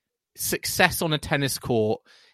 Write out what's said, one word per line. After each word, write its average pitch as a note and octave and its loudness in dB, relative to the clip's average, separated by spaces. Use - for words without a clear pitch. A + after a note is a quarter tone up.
success - 0
on E3 0
a D3+ 0
tennis C#3 -2
court, A2 0